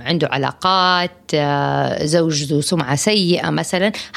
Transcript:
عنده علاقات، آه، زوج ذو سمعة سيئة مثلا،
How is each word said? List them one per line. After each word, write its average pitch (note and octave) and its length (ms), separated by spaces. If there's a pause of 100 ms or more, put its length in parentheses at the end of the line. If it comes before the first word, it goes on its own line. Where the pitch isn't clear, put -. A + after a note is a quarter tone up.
عنده D3+ 320
علاقات، F3+ 1000
آه، C#3+ 720
زوج D#3 400
ذو D3 160
سمعة C#3+ 360
سيئة F3 540
مثلا، F3 420 (240)